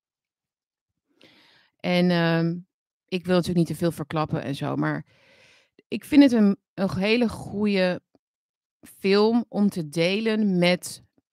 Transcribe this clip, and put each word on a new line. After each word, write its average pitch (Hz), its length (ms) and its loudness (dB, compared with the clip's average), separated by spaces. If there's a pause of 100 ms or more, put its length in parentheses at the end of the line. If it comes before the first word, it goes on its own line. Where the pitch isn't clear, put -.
(1800)
En, 180 340 2
ehm, 165 460 0 (520)
ik 175 180 -6
wil 180 80 2
natuurlijk 175 340 2
niet 156 80 -8
te - 80 -4
veel 165 80 0
verklappen 156 500 -4
en - 120 -6
zo, 139 220 -6
maar 151 300 -4 (880)
ik 220 120 -8
vind 285 180 6
het 262 100 6
een, 208 240 2 (180)
een 190 240 -4
hele 220 300 0
goede 196 760 -2 (960)
film 214 500 2
om 202 200 0
te 170 200 -6
delen 196 720 0
met, 175 440 -2 (300)